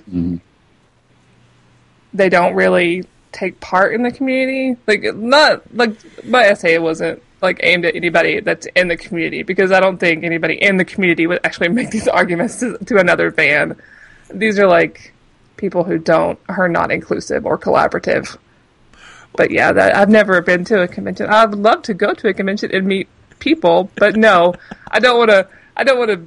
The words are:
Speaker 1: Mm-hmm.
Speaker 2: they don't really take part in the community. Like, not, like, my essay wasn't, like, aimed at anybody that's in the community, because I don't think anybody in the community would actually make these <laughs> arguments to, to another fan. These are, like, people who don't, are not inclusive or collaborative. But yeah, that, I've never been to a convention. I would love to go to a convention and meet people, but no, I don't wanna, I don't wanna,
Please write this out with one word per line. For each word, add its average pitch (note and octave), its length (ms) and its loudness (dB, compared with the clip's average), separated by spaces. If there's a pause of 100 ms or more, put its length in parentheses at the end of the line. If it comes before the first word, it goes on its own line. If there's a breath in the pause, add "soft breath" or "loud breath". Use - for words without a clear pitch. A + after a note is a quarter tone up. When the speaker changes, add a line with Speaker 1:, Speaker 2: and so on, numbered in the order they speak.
Speaker 1:
Mm-hmm. - 300 -4 (1800)
Speaker 2:
they F#3+ 140 2
don't F3+ 260 2
really F3+ 480 0 (280)
take - 280 -8
part F#3 340 0
in A#3 100 -2
the B3 80 -2
community. C4 680 -2 (100)
Like, G#3 160 0 (120)
not, B3+ 460 2 (140)
like, A3+ 160 0 (340)
my A#3 200 4
essay F#3+ 340 2
wasn't, D#3+ 420 -4 (200)
like, F#3 220 -2
aimed F3 220 2
at E3+ 100 0
anybody E3 440 0
that's E3+ 360 -6
in F3+ 120 2
the E3+ 100 -4
community, D#3+ 460 -8
because F#3 280 0
I F#3 80 4
don't F#3 200 2
think E3+ 240 0
anybody E3 380 -4
in G3 160 2
the F3 80 0
community E3 420 0
would F3 160 -2
actually E3+ 260 -4
make A3+ 220 -2
these A3 160 -4
<laughs> F#3 120 2
arguments F3+ 400 -2
to, B3 200 -6
to - 180 -2
another E3+ 340 2
fan. D3 480 -2 (540 soft breath)
These G3+ 260 -2
are, G3+ 80 4
like, E3+ 460 0 (440)
people F3+ 260 -4
who E3+ 140 -2
don't, E3 500 0
are F#3 220 -2
not E3+ 220 -2
inclusive - 540 -6
or G3+ 120 -2
collaborative. - 800 -2 (960 loud breath)
But - 140 2
yeah, A2+ 220 2
that, - 240 2
I've G3 140 4
never G3+ 320 4
been F3+ 240 0
to G3+ 180 0
a F3 40 0
convention. G3 400 -8
I G#3+ 180 4
would G#3 120 -4
love A#3 260 2
to A3 120 -6
go G#3 180 -2
to B3 140 -6
a F#3+ 60 0
convention G3 400 -4
and F#3+ 120 -2
meet G3 220 -2 (320)
people, F#3 560 2
but G3+ 200 2
no, F#3 380 4 (380 loud breath)
I A3+ 80 0
don't A#3+ 180 2
wanna, G#3+ 300 4 (280 soft breath)
I A#3 80 -4
don't C4 140 2
wanna, G#3 300 -2